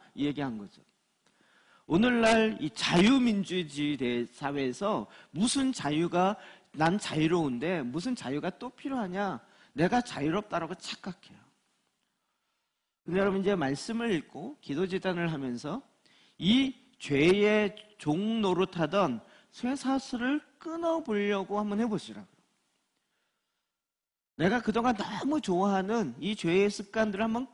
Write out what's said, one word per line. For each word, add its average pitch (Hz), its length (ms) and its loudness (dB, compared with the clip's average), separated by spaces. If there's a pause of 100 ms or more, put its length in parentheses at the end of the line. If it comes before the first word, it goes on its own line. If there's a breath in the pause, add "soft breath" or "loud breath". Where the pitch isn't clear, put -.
(160 loud breath)
이 131 100 -2
얘기한 139 320 -4
거죠. 101 240 -16 (1040 soft breath)
오늘날 226 760 4
이 147 80 -4
자유민주주의 180 1300 2
대-, 120 300 0
사회에서 143 800 -2 (260 loud breath)
무슨 254 420 0
자유가, 175 640 0 (340 loud breath)
난 165 260 2
자유로운데 156 840 0
무슨 170 320 -4
자유가 147 420 -4
또 247 120 -10
필요하냐? 202 720 -6 (320 soft breath)
내가 180 260 4
자유롭다라고 165 760 -2
착각해요. - 680 -14 (1600)
근데 175 160 -2
여러분, 196 220 2
이제 202 120 2
말씀을 202 600 -2
읽고 175 480 -8
기도제단을 175 720 -2
하면서 139 480 -6 (560 soft breath)
이 254 360 4 (260)
죄의 202 760 4 (220)
종 202 440 0
노릇하던 175 800 2 (300 loud breath)
쇠사슬을 262 880 -2 (180)
끊어보려고 214 1000 -2
한번 208 220 -2
해보시라고요. 139 520 -4 (2000)
내가 202 260 2
그동안 233 340 0
너무 208 460 -2
좋아하는 190 800 0
이 208 160 -4
죄의 190 340 2
습관들을 208 540 -2
한번 226 300 -2